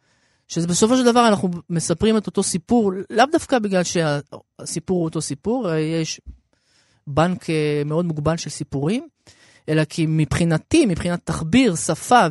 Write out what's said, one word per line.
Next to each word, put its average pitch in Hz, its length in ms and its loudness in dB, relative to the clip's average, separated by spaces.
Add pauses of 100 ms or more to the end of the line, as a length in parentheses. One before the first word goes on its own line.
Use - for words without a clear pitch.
(480)
שזה 170 180 -4
בסופו 214 300 2
של 254 80 2
דבר 233 240 4
אנחנו 202 200 2 (220)
מספרים 180 460 0
את 208 100 -4
אותו 196 160 -4
סיפור, 202 500 0 (180)
לאו 233 220 4
דווקא 285 260 0
בגלל 190 260 0
שהסיפור - 1160 -6
הוא 170 60 0
אותו 160 160 -4
סיפור, 196 500 -4
אה, 160 80 0
יש 160 420 -4 (840)
בנק, 165 440 0
אה, 151 360 0
מאוד 156 180 -2
מוגבל 160 320 -2
של 151 140 -10
סיפורים, 170 580 -4 (600)
אלא 156 160 2
כי 156 240 -2
מבחינתי, 165 800 2
מבחינת 175 380 -2
תחביר, 165 520 2
שפה 220 440 2 (100)